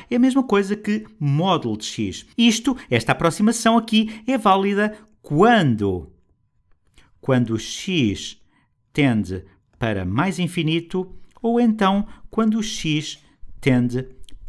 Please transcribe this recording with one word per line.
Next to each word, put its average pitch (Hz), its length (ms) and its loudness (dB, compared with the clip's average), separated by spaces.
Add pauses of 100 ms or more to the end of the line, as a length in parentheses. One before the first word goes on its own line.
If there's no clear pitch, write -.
(120)
é 240 60 0
a - 20 4
mesma 262 240 4
coisa 202 320 0
que 214 300 -4 (120)
módulo 143 600 0
de - 80 -10
x. - 400 -6 (120)
Isto, 233 380 2 (140)
esta 120 240 2
aproximação 220 640 2
aqui 220 500 0
é 262 100 0
válida 202 600 2 (240)
quando, 131 880 2 (1120)
quando 120 360 0
x 117 800 -2 (540)
tende 104 540 0 (340)
para 104 240 -2
mais 151 360 -2
infinito 170 760 -4 (260)
ou 233 160 0
então 214 480 2 (240)
quando 220 320 0
x 156 560 -4 (440)
tende 123 480 0 (400)